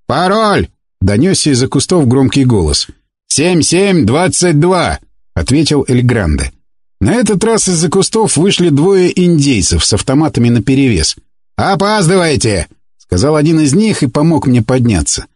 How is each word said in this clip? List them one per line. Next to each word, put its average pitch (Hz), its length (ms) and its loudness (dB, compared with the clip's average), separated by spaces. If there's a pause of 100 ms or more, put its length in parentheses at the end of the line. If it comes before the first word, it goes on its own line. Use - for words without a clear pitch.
«Пароль!» — 185 640 -2 (340)
донёсся 139 480 0
из-за 127 180 0
кустов 151 400 0
громкий 135 380 2
голос. 87 420 0 (400)
«Семь 170 320 0
семь 175 460 0
двадцать 165 520 0
два!» — 165 400 0 (360)
ответил 139 520 0
Эль 127 160 0
Гранде. 82 480 0 (500)
На 127 120 0
этот 214 320 0
раз 220 240 0
из-за 170 220 -2
кустов 196 480 0
вышли 175 320 2
двое 180 420 2 (100)
индейцев 139 600 0
с - 80 -2
автоматами 131 560 0
наперевес. 120 680 0 (400)
«Опаздываете!» — 165 1120 0 (300)
сказал 131 380 -2
один 156 240 2
из 143 140 0
них 214 280 0
и 139 60 0
помог 147 380 0
мне 123 160 2
подняться. 117 720 -2